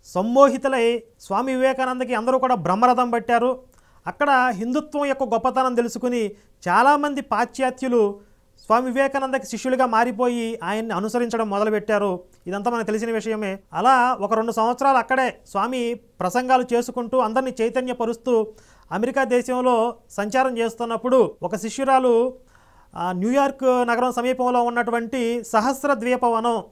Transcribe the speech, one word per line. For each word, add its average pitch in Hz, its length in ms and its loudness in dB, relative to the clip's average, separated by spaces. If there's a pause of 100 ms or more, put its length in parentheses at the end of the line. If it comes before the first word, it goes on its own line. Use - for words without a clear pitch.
సమ్మోహితులై, 240 960 2 (160)
స్వామి 247 360 -4
వివేకానందకి 254 580 -2
అందరూ 240 240 -2
కూడా 254 180 0
బ్రహ్మరథం 233 540 2
పట్టారు. 240 500 0 (480)
అక్కడ 254 480 2
హిందుత్వం 254 500 -4
యొక్క 269 180 0
గొప్పతనం 247 520 0
తెలుసుకుని 240 560 -2 (360)
చాలామంది 277 540 4
పాశ్చాత్యులు 240 1040 -2 (380)
స్వామి 240 200 2
వివేకానందకి 269 600 -2
శిష్యులుగా 254 400 -2
మారిపోయి 233 760 0
ఆయన్ని 220 300 -4
అనుసరించడం 226 560 -2
మొదలుపెట్టారు. 208 720 0 (280)
ఇదంతా 202 240 -4
మనకు 226 140 -4
తెలిసిన 220 260 -2
విషయమే. 214 480 -4 (140)
అలా 247 480 2
ఒక 202 120 -2
రెండు 226 180 -2
సంవత్సరాలు 247 460 2
అక్కడే 254 400 0 (120)
స్వామి 233 440 -4
ప్రసంగాలు 247 800 0
చేసుకుంటూ 240 460 -2
అందరినీ 254 420 0
చైతన్యపరుస్తూ 240 880 -2 (440)
అమెరికా 240 320 0
దేశంలో 247 720 2 (140)
సంచారం 247 480 0
చేస్తున్నప్పుడు 226 840 0
ఒక 175 120 2
శిష్యురాలు, 247 800 2 (600)
ఆ, 175 160 -4
న్యూయార్క్ 254 760 2
నగరం 240 240 0
సమీపంలో 247 520 0
ఉన్నటువంటి 233 800 -2
సహస్ర 269 500 0
ద్వీపవనం 233 800 0